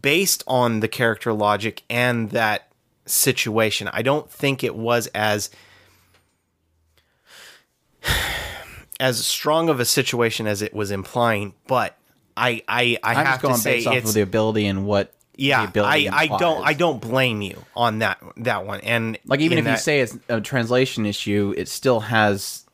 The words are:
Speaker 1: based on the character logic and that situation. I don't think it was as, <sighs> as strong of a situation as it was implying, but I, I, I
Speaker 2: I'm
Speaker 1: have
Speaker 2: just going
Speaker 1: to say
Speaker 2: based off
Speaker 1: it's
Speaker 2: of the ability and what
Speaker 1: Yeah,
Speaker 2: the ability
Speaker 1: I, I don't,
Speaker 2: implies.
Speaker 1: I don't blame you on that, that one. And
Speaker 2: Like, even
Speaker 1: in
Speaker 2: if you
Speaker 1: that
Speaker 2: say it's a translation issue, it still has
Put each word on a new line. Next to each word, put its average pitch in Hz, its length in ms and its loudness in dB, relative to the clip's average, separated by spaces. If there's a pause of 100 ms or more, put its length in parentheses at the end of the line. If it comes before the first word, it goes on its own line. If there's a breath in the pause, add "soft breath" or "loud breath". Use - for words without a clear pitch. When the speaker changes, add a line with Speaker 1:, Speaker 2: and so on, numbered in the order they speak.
Speaker 1:
based 165 440 2
on 120 360 2
the 110 60 2
character 113 460 0
logic 104 560 0
and 120 420 0
that 107 360 0 (400)
situation. 110 840 0
I 110 120 -4
don't 139 260 0
think 139 340 -2
it 117 120 -4
was 113 320 0
as, 107 420 0 (2500 loud breath)
<sighs> - 60 -2 (920 loud breath)
as 123 260 0
strong 160 440 0
of 139 100 2
a 120 60 0
situation 117 600 0
as 104 140 -2
it 107 120 -4
was 101 180 -6
implying, 101 640 0 (140)
but 120 300 -2 (400)
I, 117 300 0
I, 120 360 2
I 113 80 2
Speaker 2:
I'm 117 60 2
Speaker 1:
have 151 80 2
Speaker 2:
just 131 160 0
going 131 140 2
Speaker 1:
to 117 60 2
say 131 160 0
Speaker 2:
based 117 100 -2
off 120 80 4
Speaker 1:
it's 117 140 0
Speaker 2:
of 107 60 0
the 107 60 4
ability 110 440 0
and 98 200 -2
what 101 280 0 (220)
Speaker 1:
Yeah, 135 280 2
Speaker 2:
the 101 60 -4
ability 135 400 2
Speaker 1:
I, 135 120 -2
I 160 60 2
don't, 101 140 -2 (160)
Speaker 2:
implies. - 80 -6
Speaker 1:
I 156 80 2
don't 147 280 0
blame 117 400 0
you 95 220 -10 (120)
on 113 240 0
that, 104 200 0 (180)
that 110 280 -2
one. 104 160 -8
And 113 440 -2
Speaker 2:
Like, 139 160 0
even 165 180 2
Speaker 1:
in 117 60 0
Speaker 2:
if 117 40 0
you 113 60 4
Speaker 1:
that - 60 0
Speaker 2:
say 147 200 2
it's 120 160 -4 (120)
a 117 120 0
translation 120 640 0
issue, 101 520 0
it 90 100 -6
still 123 340 0
has 107 720 0